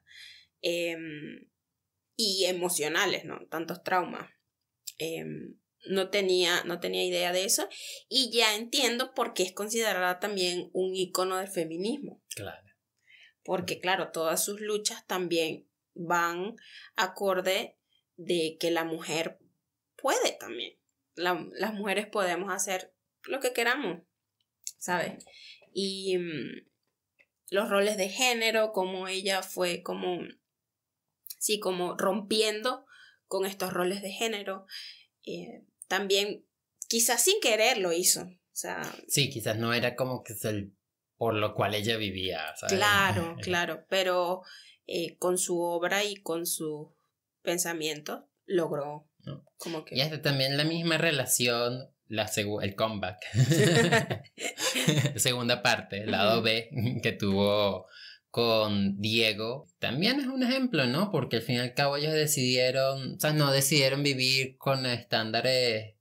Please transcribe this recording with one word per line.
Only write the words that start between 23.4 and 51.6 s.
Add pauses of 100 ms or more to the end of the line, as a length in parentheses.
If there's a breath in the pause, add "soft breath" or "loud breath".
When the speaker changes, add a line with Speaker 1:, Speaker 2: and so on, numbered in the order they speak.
Speaker 1:
que
queramos, (800)
¿sabes? (500 loud breath)
Y,
mm, (840)
los
roles
de
género,
como
ella
fue
como, (1200)
sí,
como
rompiendo (420 loud breath)
con
estos
roles
de
género, (600 loud breath)
eh, (240)
también (420)
quizás
sin
querer
lo
hizo,
o (220)
sea (260)
Speaker 2:
Sí,
quizás
no
era
como
que
es
el (440)
por
lo
cual
ella
vivía,
¿sabes?
Speaker 1:
Claro,
Speaker 2:
<laughs>
Speaker 1:
claro,
pero, (460 loud breath)
eh,
con
su
obra
y
con
sus (520)
pensamientos (220)
logró (160)
Speaker 2:
No. (140)
Speaker 1:
como
que
Speaker 2:
Y
hasta
también
la
misma
relación, (180)